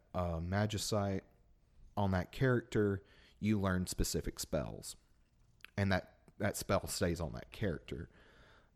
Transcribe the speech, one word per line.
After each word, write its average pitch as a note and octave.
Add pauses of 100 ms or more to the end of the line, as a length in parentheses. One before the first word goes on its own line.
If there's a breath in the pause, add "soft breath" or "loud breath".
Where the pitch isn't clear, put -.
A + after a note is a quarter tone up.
(140)
uh, F2
Magicite G2+ (760)
on G2+
that F2+
character, G#2+ (380 soft breath)
you G#2+
learn F#2
specific -
spells, G#1+ (800)
and G2
that, - (240)
that G#2
spell -
stays F2
on D2+
that -
character. - (680 soft breath)